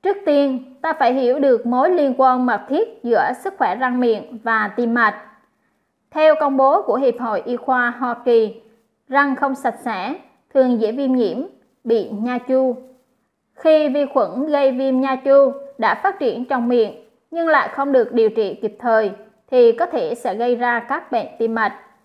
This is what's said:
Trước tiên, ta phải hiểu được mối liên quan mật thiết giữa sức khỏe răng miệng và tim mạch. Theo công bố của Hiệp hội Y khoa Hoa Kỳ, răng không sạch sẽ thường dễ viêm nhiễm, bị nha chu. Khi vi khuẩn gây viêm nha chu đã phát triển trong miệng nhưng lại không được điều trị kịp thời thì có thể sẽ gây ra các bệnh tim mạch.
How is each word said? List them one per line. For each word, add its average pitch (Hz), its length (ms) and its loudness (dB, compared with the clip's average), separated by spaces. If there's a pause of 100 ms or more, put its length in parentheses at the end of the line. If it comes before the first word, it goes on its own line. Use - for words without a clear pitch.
Trước 392 240 -2
tiên, 277 560 0
ta 320 120 -4
phải 254 200 2
hiểu 262 260 0
được 254 260 2
mối 254 240 0
liên 294 280 2
quan 254 280 2
mật 226 240 -2
thiết 330 340 -4
giữa 214 280 0 (120)
sức 392 140 -8
khỏe 240 180 -2
răng 247 240 -2
miệng 226 440 -2
và 220 240 -2
tim 233 260 -2
mạch. 226 280 0 (920)
Theo 311 280 6
công 277 180 0
bố 269 240 4
của 294 140 -2
Hiệp 254 240 0
hội 226 260 -4
Y 247 100 -4
khoa 247 340 -2
Hoa 240 240 -6 (120)
Kỳ, 226 360 2 (460)
răng 277 280 2
không 269 200 -2
sạch 240 240 -4
sẽ 214 340 -6 (400)
thường 254 280 2
dễ 214 100 0
viêm 262 200 -2
nhiễm, 226 260 0 (460)
bị 226 260 0
nha 240 280 -6
chu. 262 380 0 (800)
Khi 311 340 2
vi 285 240 0
khuẩn 226 320 0
gây 285 260 2
viêm 262 280 -2
nha 269 160 -2
chu 269 380 4 (240)
đã 220 180 0
phát 381 240 -4
triển 240 260 -4
trong 247 220 -4
miệng 240 360 0 (280)
nhưng 330 160 -4
lại 294 220 2
không 277 220 -4
được 247 220 0
điều 220 160 2
trị 214 320 -4
kịp 175 180 -8
thời 220 320 0 (360)
thì 247 240 6
có 226 140 0
thể 233 300 -4
sẽ 202 200 -6
gây 240 200 -2
ra 240 240 -2
các 269 320 -8
bệnh 226 160 -2 (120)
tim 226 160 -2
mạch. 214 200 -2 (300)